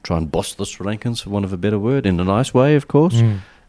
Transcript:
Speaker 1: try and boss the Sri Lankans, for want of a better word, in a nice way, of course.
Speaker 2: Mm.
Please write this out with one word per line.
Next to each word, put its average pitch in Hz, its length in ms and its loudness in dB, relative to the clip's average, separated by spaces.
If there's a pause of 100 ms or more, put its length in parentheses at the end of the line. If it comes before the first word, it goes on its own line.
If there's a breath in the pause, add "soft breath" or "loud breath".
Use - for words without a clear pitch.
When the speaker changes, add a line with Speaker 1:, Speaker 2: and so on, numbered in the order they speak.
Speaker 1:
try 87 140 -2
and 82 160 -2
boss 92 220 -4
the 98 100 -8
Sri - 220 -10
Lankans, 110 360 -6
for - 60 -14
want 101 160 -2
of 95 80 -6
a 95 60 -6
better 104 200 0
word, 123 280 -2
in 90 140 2
a 90 40 0
nice 101 300 0
way, 135 200 4
of 139 140 0
course. 156 260 4
Speaker 2:
Mm. 113 240 4 (300 loud breath)